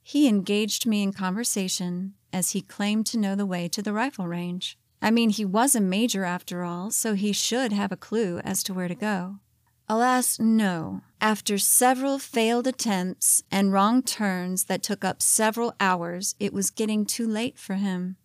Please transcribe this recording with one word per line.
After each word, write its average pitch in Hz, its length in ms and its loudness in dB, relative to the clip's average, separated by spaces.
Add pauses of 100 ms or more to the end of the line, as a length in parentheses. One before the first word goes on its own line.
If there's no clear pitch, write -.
He 285 260 4
engaged 208 600 2
me 208 160 2
in 196 100 0
conversation 185 1000 -4 (180)
as 185 180 -2
he 190 100 -2
claimed 208 460 -2
to 233 120 -2
know 196 160 0
the 202 100 -2
way 175 220 -4
to 196 160 -6
the 208 100 -4
rifle 220 320 -4
range. 175 500 -6 (280)
I 214 80 2
mean, 233 180 4
he 208 160 0
was 226 300 2
a 220 60 2
major 196 420 0
after 180 400 -6
all, 175 260 -6
so 226 240 -2
he 202 180 0
should 226 420 0
have 202 180 -2
a 180 60 -6
clue 208 420 -2
as - 240 -4
to 196 100 -6
where 185 140 -4
to 175 80 -4
go. 196 400 -4 (520)
Alas, 247 520 2
no. 202 600 2 (200)
After 208 380 0
several 262 580 4
failed 240 480 0
attempts 196 840 0
and 196 200 4
wrong 208 300 6
turns 185 640 -2
that 190 180 -2
took - 220 -4
up 190 180 -2
several 226 580 2
hours, 180 600 0
it 196 140 -2
was 196 180 -2
getting 214 340 0
too 226 220 -4
late 226 320 -4
for - 160 -6
him. 185 500 -2